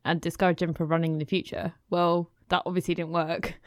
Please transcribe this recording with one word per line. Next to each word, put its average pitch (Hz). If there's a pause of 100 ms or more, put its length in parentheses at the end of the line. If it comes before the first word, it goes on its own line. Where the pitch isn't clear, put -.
and 160
discourage 180
them 170
from 160
running 165
in 156
the 151
future. - (160)
Well, 175 (200)
that -
obviously 175
didn't 165
work. 165 (120)